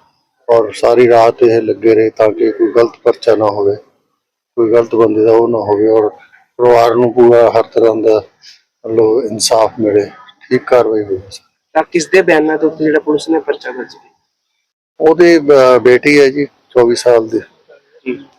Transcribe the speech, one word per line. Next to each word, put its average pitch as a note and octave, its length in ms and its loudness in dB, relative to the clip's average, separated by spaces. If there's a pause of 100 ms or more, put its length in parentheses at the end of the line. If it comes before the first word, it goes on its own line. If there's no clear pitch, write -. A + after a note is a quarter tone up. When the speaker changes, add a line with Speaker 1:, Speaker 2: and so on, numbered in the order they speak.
(500)
Speaker 1:
ਔਰ A2+ 220 0
ਸਾਰੀ A#2+ 360 2
ਰਾਤ A#2 340 2
ਇਹ A2+ 200 2
ਲੱਗੇ A2 320 0
ਰਹੇ A2 160 0
ਤਾਂ A2 180 0
ਕਿ A2 240 -2
ਕੋਈ G#2+ 200 -4
ਗਲਤ A#2 200 0 (120)
ਪਰਚਾ A#2 320 0
ਨਾ G#2+ 80 -2
ਹੋਵੇ, G2+ 320 -4 (800)
ਕੋਈ A2+ 140 -2
ਗਲਤ A#2 240 0
ਬੰਦੇ G#2+ 300 0
ਦਾ A2+ 80 2
ਉਹ A#2 160 2
ਨਾ A#2 100 -4
ਹੋਵੇ, G#2 300 -2
ਔਰ A2 200 0 (480)
ਪਰਿਵਾਰ A#2+ 380 2
ਨੂੰ A#2+ 200 -2
ਪੂਰਾ A#2 360 4
ਹਰ A2+ 120 0
ਤਰ੍ਹਾਂ A2+ 340 -2
ਦਾ, G#2+ 260 0 (640)
ਮਤਲਬ, A2+ 440 -2
ਇਨਸਾਫ A2 500 -2
ਮਿਲੇ, G#2 240 0 (440)
ਠੀਕ B2+ 140 -2
ਕਾਰਵਾਈ A2 420 -2
ਹੋਵੇ। G2 140 -8 (540)
Speaker 2:
ਤਾਂ D#3+ 100 -2 (100)
ਕਿਸ D#3+ 140 -4
ਦੇ F#3+ 160 0
ਬਿਆਨਾਂ D#3 360 0
ਤੋਂ D#3 120 -2
ਜਿਹੜਾ D#3 300 -4
ਪੁਲਿਸ D3 280 -6
ਨੇ D#3+ 120 -4
ਪਰਚਾ C#3 300 -10
ਦਰਜ B2 160 -14
ਕੀਤਾ? - 220 -20 (920)
Speaker 1:
ਉਹਦੀ, E3 380 4
ਅਹ, C3 400 4
ਬੇਟੀ B2 420 2
ਹੈ C#3 80 4
ਜੀ, C#3+ 160 -4
ਚੌਵੀ A#2+ 500 -2
ਸਾਲ A#2 340 0
ਦੀ। A2 100 -6
Speaker 2:
ਜੀ। - 800 -16 (200)